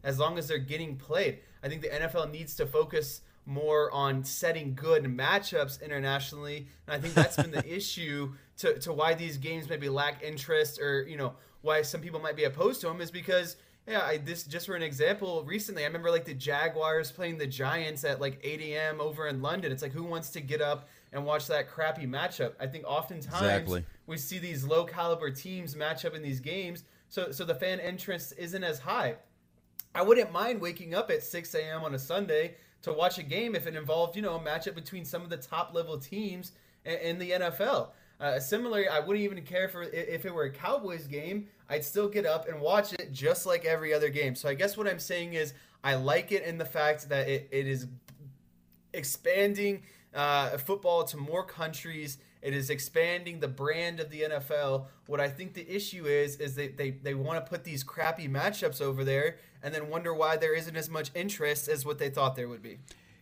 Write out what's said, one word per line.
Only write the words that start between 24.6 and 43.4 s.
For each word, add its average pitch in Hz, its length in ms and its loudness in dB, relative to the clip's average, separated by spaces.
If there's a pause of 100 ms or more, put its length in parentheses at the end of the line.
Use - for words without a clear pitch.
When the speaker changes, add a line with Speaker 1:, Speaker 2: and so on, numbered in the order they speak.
Speaker 1:
low 160 200 6
caliber 165 480 0
teams 175 440 -8
match 156 300 -4
up 160 80 -2
in 156 80 -8
these 135 200 -4
games, 175 420 -6 (240)
so, 180 240 -4
so 135 140 -6
the 160 100 2
fan 185 240 0
interest 175 580 -6
isn't 180 260 -6
as 160 140 0
high. 147 380 0 (800)
I 175 80 4
wouldn't 220 280 8
mind 208 300 0
waking 170 320 -6
up 208 160 0
at 151 140 2
six 170 320 -8
A 156 80 0
M 160 200 -6
on 147 120 -2
a 131 40 -2
Sunday 170 560 0 (260)
to 160 120 -2
watch 170 240 4
a 175 60 -6
game 202 320 -2
if 160 100 -2
it 160 100 -6
involved, 165 420 0
you 214 40 -4
know, 180 140 0
a 165 40 -4
matchup 160 360 -4
between 165 300 -10
some 175 160 -6
of 175 80 -12
the 170 80 -4
top 170 360 -4
level 160 240 -2
teams 185 540 -8 (340)
in, 165 100 -2
in 165 240 -2
the 180 140 -2
N 180 80 2
F 175 200 0
L. 208 320 2 (260)
Uh, 139 200 0
similarly, 208 480 0
I 156 120 4
wouldn't 202 240 2
even 196 200 -2
care 180 260 0
for 175 140 -8
i-, 170 80 -6
if 165 340 -2
it 180 80 -4
were 160 100 2
a 139 80 0
Cowboys 175 560 -2
game. 165 400 -4 (220)
I'd 151 160 0
still 202 240 2
get 202 160 0
up 160 240 2
and 156 100 -6
watch 190 340 4
it 151 200 -6
just 156 320 2